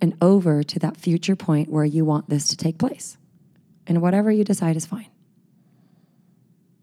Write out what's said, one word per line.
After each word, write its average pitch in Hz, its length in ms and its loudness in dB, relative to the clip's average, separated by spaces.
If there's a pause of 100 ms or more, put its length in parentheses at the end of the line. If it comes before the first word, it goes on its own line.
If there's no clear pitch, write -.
and 165 220 0
over 175 400 4
to - 160 -6
that 156 180 -4
future 170 400 -2
point 151 320 0
where 151 160 0
you 151 180 0
want 151 280 0
this 143 180 0
to 147 80 0
take 160 220 -4
place. - 400 -6 (680)
And 170 140 0
whatever 202 320 2
you 208 100 2
decide 185 320 0
is 160 120 -6
fine. - 180 -12 (1800)